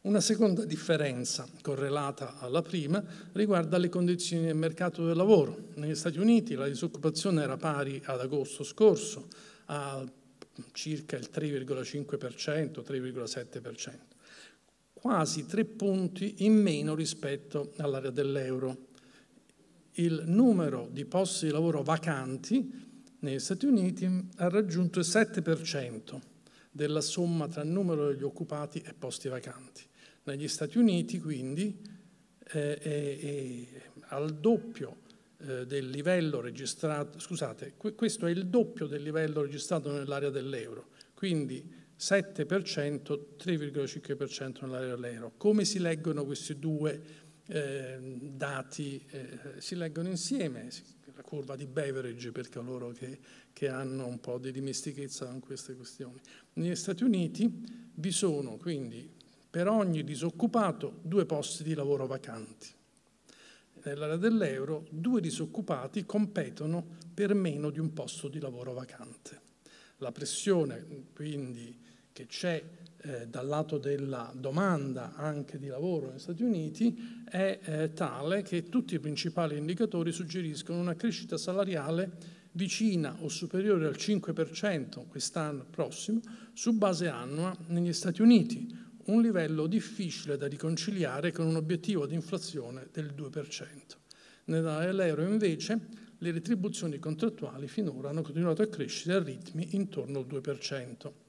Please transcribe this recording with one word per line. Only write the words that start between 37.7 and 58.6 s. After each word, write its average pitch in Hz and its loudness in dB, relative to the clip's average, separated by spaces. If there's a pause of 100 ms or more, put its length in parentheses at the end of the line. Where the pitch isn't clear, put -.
que-, 214 -4
questo 214 0
è 170 4
il 185 0
doppio 233 2
del 143 -6
livello 151 0
registrato 143 -2
nell'area 143 -2
dell'euro, 127 -6 (260)
quindi 147 -2 (240)
sette 190 0
per 190 2
cento, 147 -4
tre 175 0
virgola 143 -2
cinque 135 -6
per 135 -4
cento 135 -8
nell'area 127 -4
dell'euro. 120 -8
Come 208 6
si - 2
leggono 160 2
questi 143 -6
due, 151 0 (440)
eh, 139 -4 (220)
dati? 139 -6
Eh, 131 -12 (200)
si - -6
leggono 165 -4
insieme, 165 -2
si, - -14 (340)
la 139 -16
curva 135 -8
di 139 -8
Beveridge 127 -4
per 123 -8
coloro 123 -8
che, 127 -10 (340)
che 139 -2
hanno 131 -4
un 120 -6
po' 123 -4
di 131 -6
dimestichezza 135 -6
con 127 -8
queste 131 -12
questioni. 123 -14 (340)
Negli 170 0
Stati 180 -2
Uniti 208 2
vi 165 -2
sono 143 0
quindi 131 -6 (420)